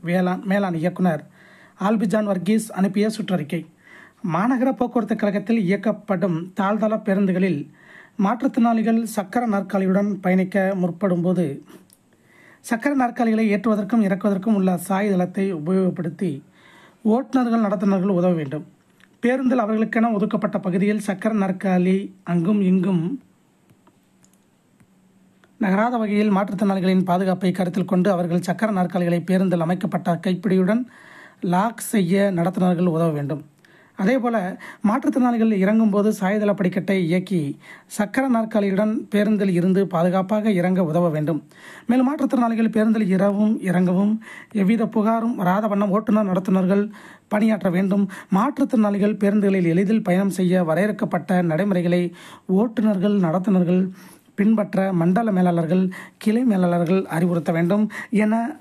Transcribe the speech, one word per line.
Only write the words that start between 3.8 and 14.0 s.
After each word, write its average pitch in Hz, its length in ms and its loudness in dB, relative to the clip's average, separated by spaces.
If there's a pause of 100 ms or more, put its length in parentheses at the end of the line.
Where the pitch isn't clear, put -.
மாநகர 247 440 2
போக்குவரத்து 233 380 -2
கழகத்தில் 208 500 0
இயக்கப்படும் 190 720 -2 (200)
தாழ்தள 208 360 0 (140)
பேருந்துகளில் 185 500 0 (680)
மாற்றுத்திறனாளிகள் 226 760 0 (160)
சக்கர 240 360 0
நாற்காலியுடன் 196 580 0 (140)
பயணிக்க 185 400 2 (160)
முற்படும் 180 460 0
போது 180 180 2 (1300)
சக்கர 254 220 -2 (100)
நாற்காலிகளை 226 440 0 (100)
ஏற்றுவதற்கும் 208 520 0